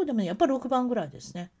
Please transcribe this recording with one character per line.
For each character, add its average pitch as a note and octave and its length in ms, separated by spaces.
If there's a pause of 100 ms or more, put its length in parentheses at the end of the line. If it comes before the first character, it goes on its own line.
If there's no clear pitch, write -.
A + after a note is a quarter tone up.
う E4+ 60
で C#4 60
も A3+ 40
な G3+ 60
い。 F3+ 40
や E3+ 60
っ - 20
ぱ E4 120
六 C4 200
番 B3+ 200
ぐ A#3+ 80
ら F3+ 100
い C#3 60
で - 100
す - 140
ね。 F3 240